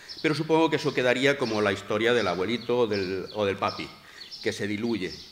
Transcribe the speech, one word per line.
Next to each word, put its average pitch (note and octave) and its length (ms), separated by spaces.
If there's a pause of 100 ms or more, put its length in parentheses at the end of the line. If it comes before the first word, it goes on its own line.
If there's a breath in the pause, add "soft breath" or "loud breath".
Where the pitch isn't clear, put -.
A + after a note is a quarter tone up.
(220 loud breath)
Pero D3+ 140
supongo D#3+ 340
que D#3 60
eso C#3 180
quedaría B2+ 460
como A2 240
la G2+ 80
historia G#2+ 420
del A2 140
abuelito A#2 540
o A#2+ 40
del, F#2+ 480
o G#2+ 100
del G2 140
papi, G2 320 (540 loud breath)
que G#2 100
se G#2 140
diluye. G#2 440 (200)